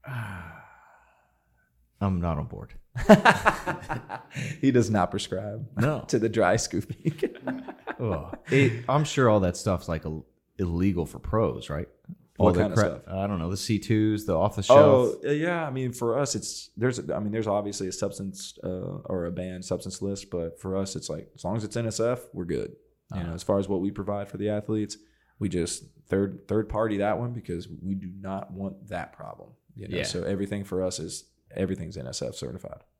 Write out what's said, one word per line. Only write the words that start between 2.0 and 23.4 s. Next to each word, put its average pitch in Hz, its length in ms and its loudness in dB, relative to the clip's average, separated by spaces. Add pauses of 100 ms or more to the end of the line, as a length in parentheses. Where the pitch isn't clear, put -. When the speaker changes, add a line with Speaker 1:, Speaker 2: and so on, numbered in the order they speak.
Speaker 1:
I'm 95 200 2
not 82 180 0
on - 80 -4
board. - 280 -14 (220)
Speaker 2:
<laughs> - 1200 4 (400)
He 135 120 4
does 117 180 4
not 98 220 4
prescribe 104 540 -6 (100)
Speaker 1:
No. 131 320 0
Speaker 2:
to 123 100 2
the 110 100 4
dry 104 280 4
scooping. - 560 -2
<laughs> - 880 -8
Speaker 1:
Ugh. 87 360 -4 (140)
It, 123 380 4
I'm 143 160 4
sure 135 260 4
all 107 100 8
that 87 160 2
stuff's, 92 320 -2
like, 82 160 -4
ill-, 78 220 -8 (320)
illegal 87 480 2
for - 140 -14
pros, - 500 0
right? 73 160 -4 (520)
All 90 80 6
Speaker 2:
What 90 80 6
Speaker 1:
the - 80 4
Speaker 2:
kind 104 100 2
of - 60 4
Speaker 1:
cra-, 104 100 6 (140)
Speaker 2:
stuff? - 60 -
Speaker 1:
I 95 200 -2
don't 101 100 -2
know, 82 120 -2
the 98 60 -4
C 104 220 0
twos, 107 480 2
the 92 100 2
off 95 200 2
the 104 80 -4
shelf. 135 500 10 (100)
Speaker 2:
Oh, 113 40 -2
uh, - 20 0
yeah. 165 360 0
I 143 40 -6
mean, 127 220 -2
for 117 260 0
us, 139 160 0
it's, - 420 -8
there's, 120 220 0 (120)
I 76 100 -2
mean, 104 120 -2
there's 110 140 -2
obviously 101 400 0
a 92 60 -4
substance, - 720 -6
uh, - 40 -4
or 92 580 -6
a 87 60 -4
banned 90 320 -8
substance 92 380 -6
list, 98 280 -6
but 82 300 -6
for 95 160 -4
us, 98 200 -4
it's - 120 -8
like, - 280 -8
as - 80 -20
long 92 120 -2
as 110 80 -2
it's 104 120 -6
N 117 100 -2
S 110 140 -4
F, 120 200 2 (120)
we're 90 120 -6
good. 65 280 -4 (420)
You 92 60 -4
Speaker 1:
Uh-huh. 85 80 -4
Speaker 2:
know, 82 60 -4
as 87 100 -8